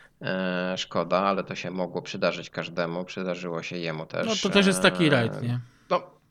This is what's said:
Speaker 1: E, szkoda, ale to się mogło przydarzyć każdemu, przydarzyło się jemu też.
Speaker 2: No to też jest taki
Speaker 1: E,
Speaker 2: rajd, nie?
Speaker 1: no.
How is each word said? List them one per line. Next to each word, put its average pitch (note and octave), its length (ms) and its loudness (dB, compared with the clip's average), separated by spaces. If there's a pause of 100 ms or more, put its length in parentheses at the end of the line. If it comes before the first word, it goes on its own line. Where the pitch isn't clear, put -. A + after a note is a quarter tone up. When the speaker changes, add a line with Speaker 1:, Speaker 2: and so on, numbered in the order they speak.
(220)
Speaker 1:
E, F#2 560 -2
szkoda, F2+ 400 0
ale G2 260 2
to - 100 -10
się F2+ 160 -8
mogło F2 320 -4
przydarzyć F2+ 480 -2
każdemu, E2+ 540 -4
przydarzyło F2+ 580 -4
się - 140 -6
jemu D#2+ 300 -4
też. F2 200 -2
Speaker 2:
No A3 160 0
to F#3+ 80 2
też G3 160 6
jest F#3 160 4
taki F3+ 240 6
Speaker 1:
E, D3 40 6
Speaker 2:
rajd, A2+ 320 2
nie? A#2+ 180 0 (300)
Speaker 1:
no. F3 240 -2 (160)